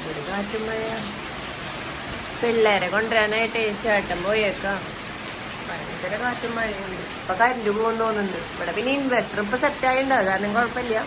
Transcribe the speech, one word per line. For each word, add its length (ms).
ഒരു 160
കാറ്റും 380
മഴ. 140
പിള്ളേരെ 440
കൊണ്ടുവരാനായിട്ട് 960
ചേട്ടൻ 400
പോയേക്കാം. 560
ഭയങ്കര 520
കാറ്റും 340
മഴയുണ്ട്. 680
ഇപ്പൊ 120
കറന്റ് 360
പോകും 300
തോന്നുന്നുണ്ട്. 380
ഇവിടെ 340
പിന്നെ 200
ഇൻവെർട്ടർ 500
ഇപ്പൊ 160
സെറ്റ് 280
ആയിട്ടുണ്ട്, 300
അത് 100
കാരണം 280
കുഴപ്പമില്ല. 540